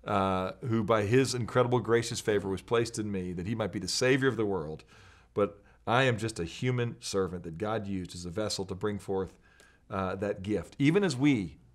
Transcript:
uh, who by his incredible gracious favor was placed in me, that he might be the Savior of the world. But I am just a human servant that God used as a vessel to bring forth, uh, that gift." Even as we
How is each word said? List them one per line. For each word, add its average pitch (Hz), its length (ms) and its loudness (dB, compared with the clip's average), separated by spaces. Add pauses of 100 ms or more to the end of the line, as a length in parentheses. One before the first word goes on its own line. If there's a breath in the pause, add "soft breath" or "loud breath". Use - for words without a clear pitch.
uh, 95 460 0 (160)
who 113 160 2
by 107 220 4
his 123 280 4
incredible 123 460 2
gracious 113 400 2
favor 101 280 2
was 95 140 -2
placed 117 380 0
in 104 120 -4
me, 92 220 -4
that 87 140 -6
he 113 80 -2
might 107 160 -2
be 104 80 -4
the 92 80 -6
Savior 131 400 4
of 113 100 2
the 110 80 0
world. 78 380 -4 (500 soft breath)
But - 300 0 (240 soft breath)
I 120 160 4
am 120 160 2
just 110 200 -4
a 85 60 -2
human 120 540 -2
servant 90 420 -2
that 82 160 -10
God 107 300 -4
used 92 260 -6
as 87 100 -12
a 87 60 -8
vessel 98 360 -4
to 95 100 -8
bring 104 240 -2
forth, 95 340 -4 (560 soft breath)
uh, 95 280 -4
that 101 260 -4
gift." 98 340 -4
Even 160 260 4
as 143 140 0
we 123 400 2 (180)